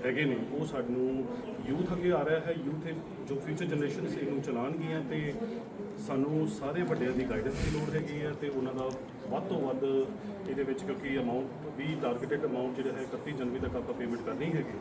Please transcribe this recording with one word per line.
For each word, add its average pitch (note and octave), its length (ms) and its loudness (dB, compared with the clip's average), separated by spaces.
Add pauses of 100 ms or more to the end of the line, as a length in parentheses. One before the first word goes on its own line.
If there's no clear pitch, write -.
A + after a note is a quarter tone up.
ਹੈਗੇ C3 180 4
ਨੇ, B2+ 120 4 (160)
ਉਹ D#3 140 0
ਸਾਨੂੰ B2+ 580 2 (440)
ਯੂਥ E3+ 240 2
ਅੱਗੇ F3 200 4
ਆ D3 120 4
ਰਿਹਾ D#3 160 4
ਹੈ, E3 140 0 (120)
ਯੂਥ D#3 200 -2
ਇਹ D#3+ 80 -4 (340)
ਜੋ C#3 80 0 (100)
ਫਿਊਚਰ D#3 180 0
ਜਨਰੇਸ਼ਨਸ D3 520 0
ਇਹਨੂੰ C#3 260 0
ਚਲਾਉਣਗੀਆਂ D#3 580 0 (100)
ਤੇ D3+ 240 0 (720)
ਸਾਨੂੰ D3+ 420 4
ਸਾਰੇ D#3 340 0
ਵੱਡਿਆਂ D3+ 300 2
ਦੀ B2+ 180 2
ਗਾਈਡੈਂਸ B2+ 240 0
ਦੀ - 160 2
ਲੋੜ D3+ 200 2
ਹੈਗੀ D3 300 0
ਹੈ D3 120 -2
ਤੇ C#3+ 160 -2
ਉਹਨਾਂ B2+ 260 0
ਦਾ C3 160 0 (380)
ਵੱਧ F#3+ 140 0
ਤੋਂ E3+ 180 0
ਵੱਧ C3+ 460 4 (420)
ਇਹਦੇ C#3 140 0
ਵਿੱਚ, C3 200 0
ਕਿਉਂਕਿ C3+ 360 0
ਅਮਾਉਂਟ B2 280 2 (300)
ਵੀ D#3 260 0
ਟਾਰਗੇਟਿਡ A#2+ 420 2
ਅਮਾਉਂਟ B2+ 320 0
ਜਿਹੜਾ C3 200 0
ਹੈ C3+ 60 -2
ਇਕੱਤੀ C3+ 300 -4
ਜਨਵਰੀ B2+ 280 0
ਤੱਕ B2+ 160 0
ਆਪਾਂ A#2+ 180 -2
ਪੇਮੈਂਟ A#2 280 -2
ਕਰਨੀ C#3+ 300 0
ਹੈਗੀ। A#2+ 280 0